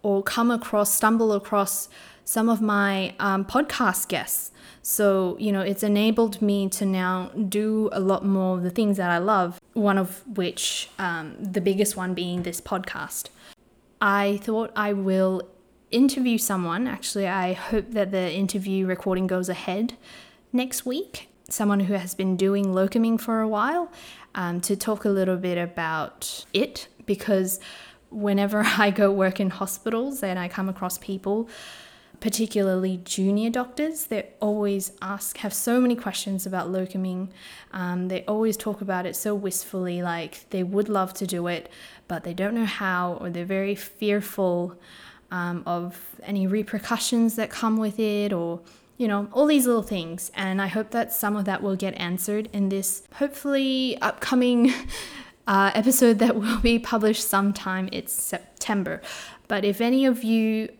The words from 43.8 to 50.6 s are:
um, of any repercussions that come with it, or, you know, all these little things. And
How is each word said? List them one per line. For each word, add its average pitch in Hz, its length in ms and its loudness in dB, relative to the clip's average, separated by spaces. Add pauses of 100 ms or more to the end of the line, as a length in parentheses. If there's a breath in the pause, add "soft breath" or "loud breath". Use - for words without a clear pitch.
um, 175 340 -4
of 175 340 -4 (240)
any 196 220 -2
repercussions 220 920 0
that 220 120 -2
come 220 280 0
with 214 220 -2
it, 208 340 0
or, 170 280 -4 (360 loud breath)
you 240 100 0
know, 208 240 0
all 285 160 6
these 285 180 6
little 233 160 4
things. 175 540 -6
And 190 260 0